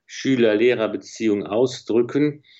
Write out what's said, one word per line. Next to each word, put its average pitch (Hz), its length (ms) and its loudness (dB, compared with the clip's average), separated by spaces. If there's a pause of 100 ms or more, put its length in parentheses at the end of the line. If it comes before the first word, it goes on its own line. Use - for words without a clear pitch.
Schüler-Lehrer-Beziehung 110 1400 0
ausdrücken. 123 1000 0 (160)